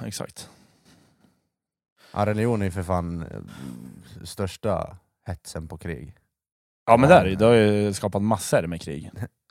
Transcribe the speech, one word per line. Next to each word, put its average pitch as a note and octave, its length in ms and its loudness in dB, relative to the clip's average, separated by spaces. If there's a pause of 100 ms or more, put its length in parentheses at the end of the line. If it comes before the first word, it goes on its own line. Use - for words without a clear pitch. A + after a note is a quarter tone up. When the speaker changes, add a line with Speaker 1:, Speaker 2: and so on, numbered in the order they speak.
Speaker 1:
exakt. - 460 -14 (1600)
Speaker 2:
Ja, G2+ 140 -2
religion G#2+ 340 0
är G2 60 -2
ju F#2 40 -2
för F#2 120 -6
fan, F2 400 -4
eh, - 180 -14 (840)
största F#2 720 -6 (300)
hetsen D#2+ 420 -10
på D#2+ 100 -14
krig. D2+ 360 -12 (720)
Speaker 1:
Ja, A#2 100 8
men C3+ 140 8
Speaker 2:
Ja. F3+ 120 10
Speaker 1:
där, F#2+ 140 0
det G#2 80 2
har A#2+ 80 8
ju G#2 420 4
skapat G2+ 280 -4
massor G#2 440 0
med E2+ 160 -8
krig. D#2 320 -12
Speaker 2:
<laughs> F#2+ 60 -12 (300)